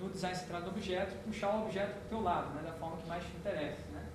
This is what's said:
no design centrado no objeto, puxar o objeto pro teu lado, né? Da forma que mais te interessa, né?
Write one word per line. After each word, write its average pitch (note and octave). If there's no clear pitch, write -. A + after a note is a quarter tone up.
no F#3
design F#3
centrado F3
no F#3+
objeto, F3+
puxar G#3
o G#3+
objeto G3
pro -
teu A3
lado, E3+
né? D3+
Da D#3+
forma E3
que E3
mais F3
te -
interessa, -
né? -